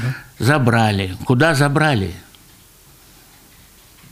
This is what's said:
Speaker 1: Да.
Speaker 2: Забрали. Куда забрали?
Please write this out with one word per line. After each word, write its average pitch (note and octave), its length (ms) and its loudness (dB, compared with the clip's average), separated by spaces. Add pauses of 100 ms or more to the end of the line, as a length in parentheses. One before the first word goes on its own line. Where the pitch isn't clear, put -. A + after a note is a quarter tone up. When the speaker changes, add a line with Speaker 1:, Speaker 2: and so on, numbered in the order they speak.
Speaker 1:
Да. C3 120 -6 (240)
Speaker 2:
Забрали. A2+ 840 0
Куда D3 300 2
забрали? C#3 580 0 (2000)